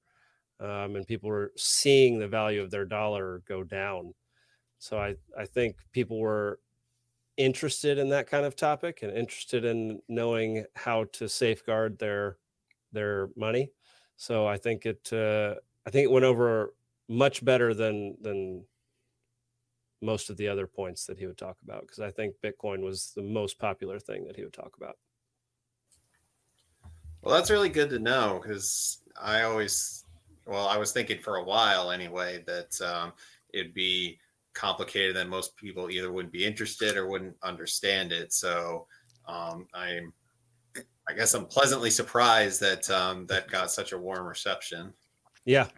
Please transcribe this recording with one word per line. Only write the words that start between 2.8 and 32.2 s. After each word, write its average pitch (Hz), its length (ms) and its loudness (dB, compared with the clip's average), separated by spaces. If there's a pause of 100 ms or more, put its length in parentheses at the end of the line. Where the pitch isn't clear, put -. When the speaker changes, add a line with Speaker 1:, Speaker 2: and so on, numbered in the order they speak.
Speaker 1:
dollar 98 640 -4
go 95 160 -6
down. 95 500 -6 (680)
So - 180 -6
I, 101 180 -2 (220)
I 104 80 -8
think 117 300 0 (160)
people 113 280 -2
were 107 400 0 (800)
interested 139 600 2
in 135 100 2
that 139 180 2
kind 143 180 2
of 135 100 -4
topic 160 480 -2
and 101 120 -4
interested 117 500 -2
in 113 440 -2
knowing 113 560 0 (100)
how 113 280 0 (100)
to 110 160 -6
safeguard 110 680 0
their, 101 380 -2 (540)
their 104 440 -2
money. 120 360 0 (460)
So 107 300 0
I 101 100 0
think 113 300 -2
it, - 260 -6
uh, 107 420 2 (300)
I 101 60 -10
think 139 140 6
it 117 60 8
went 131 140 10
over 117 480 6 (340)
much 131 380 4
better 123 280 6
than, 104 480 0
than 95 440 -6 (1400)
most 107 280 -2
of 95 80 -12
the 104 100 -4
other 101 200 -2
points 90 380 -8
that 95 140 -12
he 92 80 -10
would 90 100 -14
talk - 260 -12
about, - 240 -14
'cause - 120 -16
I 104 120 -8
think 147 320 -6
Bitcoin 107 380 -6
was 190 320 -6
the 104 80 -8
most 104 380 -4
popular 98 400 -6
thing 101 260 -10
that - 100 -14
he - 80 -12
would - 100 -14
talk - 240 -16
about. - 200 -14 (2250)
Speaker 2:
Well, 143 140 4
that's 180 160 4
really 202 180 4
good 147 220 2
to 120 80 -2
know, 110 440 2
'cause - 600 -4 (160)
I 107 240 2
always, 110 600 -2 (400)
well, 101 220 -2
I 101 100 4
was 107 140 0
thinking 110 280 -2
for 104 160 -4
a 90 80 -2
while 95 480 4
anyway, 90 560 -4